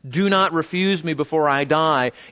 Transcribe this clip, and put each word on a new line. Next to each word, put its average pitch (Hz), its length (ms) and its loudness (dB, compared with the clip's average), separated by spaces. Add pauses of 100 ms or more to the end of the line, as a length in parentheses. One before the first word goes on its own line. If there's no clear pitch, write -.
"Do 160 220 0
not 190 240 2
refuse 180 500 -2
me 160 120 -4
before 151 340 0
I 139 160 0
die," 147 480 0 (200)